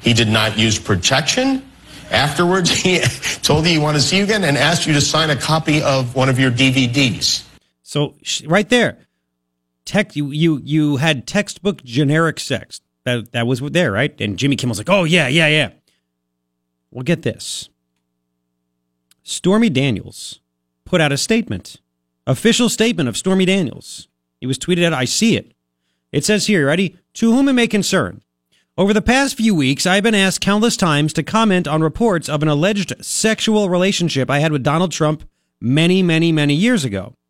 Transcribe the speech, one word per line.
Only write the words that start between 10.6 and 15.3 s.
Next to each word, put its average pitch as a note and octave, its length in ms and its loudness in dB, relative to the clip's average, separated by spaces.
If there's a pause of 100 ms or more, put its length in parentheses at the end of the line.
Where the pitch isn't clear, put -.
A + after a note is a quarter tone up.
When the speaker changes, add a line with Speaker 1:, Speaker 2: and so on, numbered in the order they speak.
Speaker 2:
you D3 340 0
had D3 300 -2
textbook G3+ 560 -4
generic D3+ 560 0
sex. - 400 -8 (240)
That, A#2+ 300 -6
that A#2 120 -2
was B2+ 140 -2
there, D3 320 -2
right? A#2+ 300 -2
And G2+ 160 -4
Jimmy C#3 180 0
Kimmel's A#2+ 240 -4
like, G#2+ 100 -8
"Oh, F#3+ 140 2
yeah, D#3 240 2
yeah, D#3 200 2